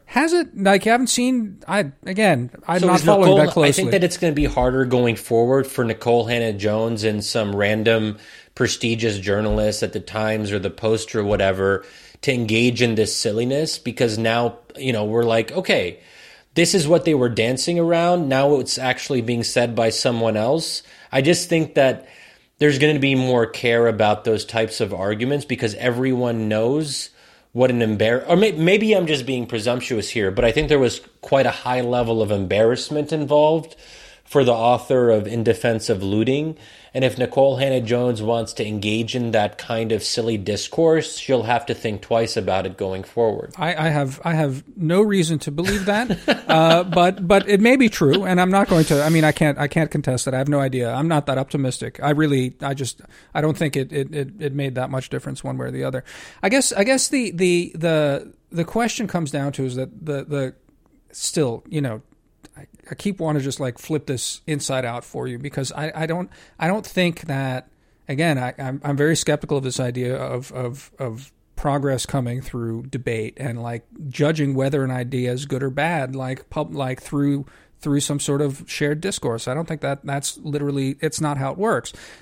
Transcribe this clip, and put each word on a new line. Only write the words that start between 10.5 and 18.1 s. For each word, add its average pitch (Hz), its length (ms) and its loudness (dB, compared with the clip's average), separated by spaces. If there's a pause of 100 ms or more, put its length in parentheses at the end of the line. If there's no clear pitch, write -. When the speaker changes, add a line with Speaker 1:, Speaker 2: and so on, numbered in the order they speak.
Speaker 2:
or 104 80 -2
the 92 100 -4
Post 110 460 -2
or 107 80 0
whatever 98 600 2 (360)
to 135 120 0
engage 117 480 2
in 117 140 2
this 104 200 0
silliness 123 640 -2
because 113 380 -2
now, 113 420 0 (180)
you 131 160 -2
know, 107 120 -2
we're 113 180 0
like, 113 280 0
"Okay, 113 480 -2 (540)
this 170 200 2
is 165 140 2
what 165 180 4
they 160 100 4
were 123 140 2
dancing 127 500 0
around. 170 500 2